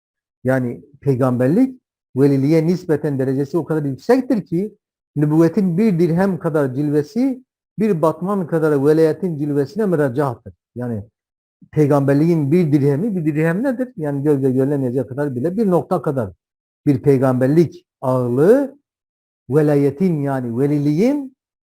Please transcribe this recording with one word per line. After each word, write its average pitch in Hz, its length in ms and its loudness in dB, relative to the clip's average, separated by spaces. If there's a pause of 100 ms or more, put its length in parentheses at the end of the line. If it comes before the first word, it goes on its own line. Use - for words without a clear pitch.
(440)
yani 127 420 -2 (160)
peygamberlik 135 800 0 (340)
veliliğe 143 520 2
nispeten 156 520 -2
derecesi 135 380 -2
o 156 80 -4
kadar 156 180 -4
yüksektir 233 640 -2
ki 196 300 -4 (400)
nübüvvetin 165 640 2
bir 202 220 2
dirhem 175 400 0
kadar 147 340 -2
cilvesi 151 680 -2 (360)
bir 196 220 0
batman 175 460 -2
kadar 151 380 0
velayetin 156 520 2
cilvesine 147 480 -2
müracahtır. 139 680 -2 (220)
Yani 120 280 -8 (680)
peygamberliğin 143 800 2
bir 165 200 2
dirhemi, 147 440 0
bir 165 100 -4
dirhem 160 380 -2
nedir? 254 340 -4
Yani 143 260 -4
gözle 139 280 2
görülemeyecek 131 580 -2
kadar 135 260 -6
bile 165 220 -4
bir 220 120 0
nokta 175 320 0
kadar 127 300 -4 (540)
bir 139 160 2
peygamberlik 135 840 2 (140)
ağırlığı 135 760 2 (720)
velayetin 147 720 2
yani 127 380 -4
veliliğin 151 760 0 (400)